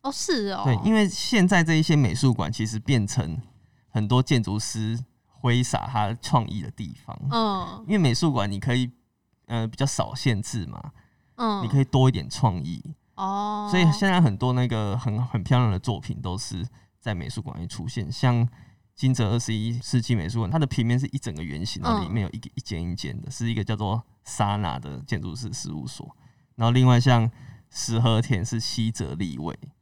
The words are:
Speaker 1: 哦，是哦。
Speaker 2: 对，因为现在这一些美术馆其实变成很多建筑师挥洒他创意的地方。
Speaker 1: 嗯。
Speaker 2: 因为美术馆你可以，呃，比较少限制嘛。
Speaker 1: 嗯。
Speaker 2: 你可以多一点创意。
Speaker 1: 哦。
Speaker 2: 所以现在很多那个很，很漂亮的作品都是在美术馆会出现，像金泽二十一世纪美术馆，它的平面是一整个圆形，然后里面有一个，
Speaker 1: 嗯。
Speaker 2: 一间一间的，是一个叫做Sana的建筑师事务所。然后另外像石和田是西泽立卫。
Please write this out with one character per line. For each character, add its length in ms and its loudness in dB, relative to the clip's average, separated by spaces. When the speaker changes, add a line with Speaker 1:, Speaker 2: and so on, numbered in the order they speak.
Speaker 1:
哦， 100 -4
是 400 0
哦。 120 -4
Speaker 2:
对， 200 2
因 100 4
为 140 4
现 380 2
在 180 6
这 100 2
一 80 4
些 140 4
美 180 4
术 180 4
馆 200 -2
其 120 -2
实 140 -4
变 280 2
成 300 -2
很 200 -2
多 140 6
建 200 2
筑 160 -2
师 400 -4
挥 360 0
洒 240 -2
他 340 0
创 280 2
意 140 -6
的 80 -8
地 340 -12
方。 140 -12
Speaker 1:
嗯。 560 -2
Speaker 2:
因 60 0
为 60 4
美 160 4
术 180 2
馆 180 0
你 80 -4
可 160 0
以， 160 2
呃， 200 -4
比 100 -8
较 100 0
少 280 -2
限 280 0
制 240 -6
嘛。 260 -12
Speaker 1:
嗯。 260 -2
Speaker 2:
你 60 -4
可 120 4
以 40 6
多 240 6
一 40 4
点 160 -6
创 340 0
意。 200 -6
Speaker 1:
哦。 560 -4
Speaker 2:
所 100 4
以 100 6
现 100 0
在 200 4
很 160 4
多 160 0
那 160 2
个 300 -2
很， 280 -2
很 160 -4
漂 160 4
亮 140 4
的 60 0
作 200 -4
品 220 -8
都 160 -6
是 300 -8
在 140 -4
美 140 -6
术 120 -8
馆 180 -12
会 80 -8
出 220 -10
现， 240 -6
像 340 4
金 200 2
泽 160 2
二 80 2
十 160 -4
一 260 -2
世 220 0
纪 120 0
美 140 0
术 120 -2
馆， 100 -2
它 80 0
的 80 4
平 200 0
面 140 2
是 60 -2
一 120 -6
整 160 -6
个 80 -8
圆 220 -6
形， 180 -8
然 80 -2
后 120 2
里 60 -6
面 140 -2
有 80 -2
一 80 -10
个， 100 -14
Speaker 1:
嗯。 80 -16
Speaker 2:
一 40 -8
间 320 -6
一 20 -4
间 280 -8
的， 80 -12
是 180 -4
一 60 -2
个 100 -2
叫 100 -2
做 280 -2
Sana 520 -2
的 280 -12
建 160 -4
筑 120 -10
师 160 -10
事 220 -10
务 140 -8
所。 280 -14
然 100 0
后 60 4
另 140 6
外 140 8
像 300 6
石 280 -2
和 220 4
田 240 0
是 160 -4
西 320 -2
泽 220 -6
立 240 -6
卫。 200 -8